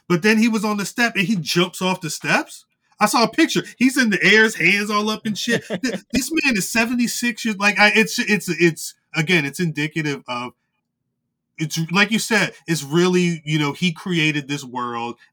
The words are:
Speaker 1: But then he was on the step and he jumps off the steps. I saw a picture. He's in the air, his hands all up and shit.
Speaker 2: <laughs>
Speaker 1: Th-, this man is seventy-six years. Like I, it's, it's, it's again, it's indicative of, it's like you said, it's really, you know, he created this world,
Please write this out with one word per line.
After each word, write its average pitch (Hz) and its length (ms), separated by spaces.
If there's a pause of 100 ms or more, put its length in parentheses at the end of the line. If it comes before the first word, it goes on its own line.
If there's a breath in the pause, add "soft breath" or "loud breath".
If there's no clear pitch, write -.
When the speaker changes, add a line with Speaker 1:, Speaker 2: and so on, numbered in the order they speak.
Speaker 1:
But 175 140
then 220 160
he 226 100
was 214 160
on 208 140
the 202 80
step 233 300
and 196 100
he 214 100
jumps 175 460
off 185 180
the 156 80
steps. 180 560 (340)
I 214 80
saw 240 180
a 220 60
picture. 311 320 (140)
He's 262 220
in 247 100
the 190 160
air, 214 200
his 220 120
hands 202 340
all 208 200
up 214 160
and 208 100
shit. - 300
Speaker 2:
<laughs> 208 160
Speaker 1:
Th-, 247 200 (100)
this 262 200
man 294 240
is 180 140
seventy-six 240 760
years. 220 140
Like 202 200
I, 208 160
it's, 214 240
it's, 202 300
it's 165 460 (200)
again, 160 300
it's 139 160
indicative 151 640
of, 123 260 (1080)
it's 160 200 (140)
like 202 180
you 220 80
said, 190 360 (120)
it's 160 160
really, 175 640
you 151 140
know, 147 140
he 180 200
created 151 560
this 143 160
world, 120 540 (140 soft breath)